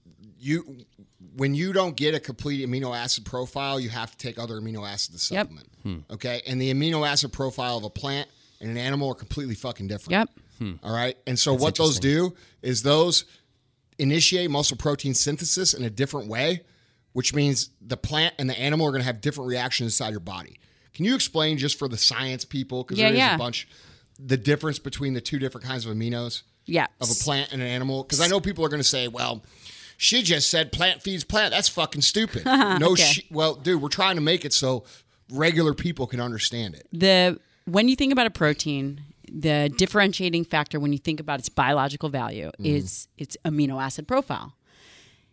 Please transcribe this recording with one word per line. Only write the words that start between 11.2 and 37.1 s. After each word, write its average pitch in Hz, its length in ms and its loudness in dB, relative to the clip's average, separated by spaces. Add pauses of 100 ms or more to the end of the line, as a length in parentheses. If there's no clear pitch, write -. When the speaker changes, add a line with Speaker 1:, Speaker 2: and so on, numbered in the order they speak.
Speaker 1:
and 127 100 -2
so - 140 2
Speaker 3:
That's 131 120 2
Speaker 1:
what - 120 2
those 156 220 2
Speaker 3:
interesting. 147 320 2
Speaker 1:
do 175 60 -14 (260)
is 120 220 -2
those 156 420 4 (720)
initiate 165 520 2
muscle 143 280 0
protein 143 360 -2
synthesis 160 600 0
in - 100 -6
a 117 60 -2
different 120 380 -4
way, 143 340 -2 (520)
which 127 200 0
means 143 360 2 (160)
the 120 120 -6
plant 156 420 0
and 135 100 0
the 117 100 -6
animal 151 280 2
are 143 40 2
gonna 131 120 0
have 120 180 -4
different 143 280 -4
reactions 123 380 -2
inside 110 240 0
your 104 80 -4
body. 92 380 -12 (360)
Can 160 120 -2
you 247 100 4
explain 156 420 0
just 139 200 -2
for - 100 -4
the 117 100 -6
science 127 480 0
people, 131 380 -6
'cause 190 140 -6
Speaker 2:
Yeah, 220 100 6
Speaker 1:
there 214 60 4
is 240 60 4
Speaker 2:
yeah. 240 160 4
Speaker 1:
a - 20 0
bunch, 120 300 -6 (520)
the 131 180 0
difference 143 420 0
between 139 340 -6
the 123 80 -4
two - 180 -4
different 127 260 -6
kinds 127 200 -6
of 110 100 -6
aminos 120 480 -4 (220)
Speaker 2:
Yeah. 165 220 0 (140)
Speaker 1:
of 127 80 0
a - 60 4
plant 143 360 0
and 131 100 -4
an 123 60 -4
animal? 131 360 -2
'Cause 139 160 2
I 170 80 6
know 190 120 4
people 175 240 -2
are 151 60 2
gonna 147 140 -2
say, 123 240 2
"Well, 120 360 -4 (540)
she 247 260 4
just 165 260 2
said 240 220 2
plant 180 300 0
feeds 185 220 -4
plant. 208 280 2
That's 190 160 2
fucking 151 340 -2
stupid." - 440 2
Speaker 2:
<laughs> 226 340 4
Speaker 1:
No 165 140 8
Speaker 2:
Okay. 175 100 6
Speaker 1:
shi-, 147 260 2
well, 156 260 2
dude, 147 260 2
we're 143 80 -2
trying 190 260 2
to 160 60 0
make 151 240 2
it 135 80 -2
so 131 300 0 (460)
regular 156 440 4
people 143 340 -4
can 123 120 -4
understand 117 560 -4
it. - 180 -20
Speaker 2:
The, 180 460 4 (260)